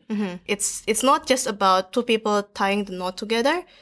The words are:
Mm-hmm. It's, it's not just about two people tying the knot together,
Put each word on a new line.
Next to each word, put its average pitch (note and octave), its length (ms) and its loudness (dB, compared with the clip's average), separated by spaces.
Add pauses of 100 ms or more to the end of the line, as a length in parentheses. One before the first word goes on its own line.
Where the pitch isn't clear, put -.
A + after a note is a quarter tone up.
Mm-hmm. G3+ 280 -2 (100)
It's, - 400 -4
it's G#3+ 160 0
not D4 240 2
just B3 180 2
about F#3+ 480 2
two A#3+ 100 2
people G#3+ 380 0 (120)
tying G3+ 320 0
the F#3 80 -10
knot F#3 240 -6
together, A#3 460 0 (180)